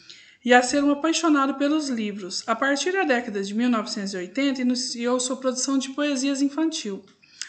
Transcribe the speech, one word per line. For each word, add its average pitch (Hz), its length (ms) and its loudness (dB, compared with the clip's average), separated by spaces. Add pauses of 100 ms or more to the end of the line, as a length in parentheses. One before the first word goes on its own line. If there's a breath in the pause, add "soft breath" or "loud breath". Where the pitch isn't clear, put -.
(440 loud breath)
e 240 100 6
a 247 80 10
ser 285 220 2
um 285 80 4
apaixonado 294 640 2
pelos 285 320 0
livros. 208 580 -6
A 226 80 0
partir 277 380 0
da 392 100 0
década 240 400 0
de 196 100 -6
mil 233 160 0
novecentos 208 460 -2
e - 20 -6
oitenta, 254 460 -2
iniciou 247 560 -2
sua 247 180 -2
produção 254 400 -2
de 262 140 -2
poesias 277 500 -2
infantil, 277 640 -2 (440 loud breath)